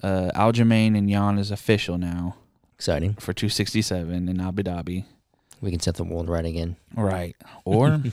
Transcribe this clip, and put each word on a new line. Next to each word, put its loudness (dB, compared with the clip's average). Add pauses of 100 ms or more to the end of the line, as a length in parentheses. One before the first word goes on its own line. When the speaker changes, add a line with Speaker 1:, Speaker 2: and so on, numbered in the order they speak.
Speaker 1:
Uh, 0
Aljamain 4
and 2
Yan 2
is -2
official 0
now -4 (400)
Speaker 2:
Exciting. 0
Speaker 1:
for -6
two -2
sixty-seven -2
in -2
Abu -4
Dhabi. -6 (580)
Speaker 2:
We -4
can -2
set 0
the -4
world -6
right -2
again. -4 (200)
Speaker 1:
Right. -2 (300)
Or 4 (120)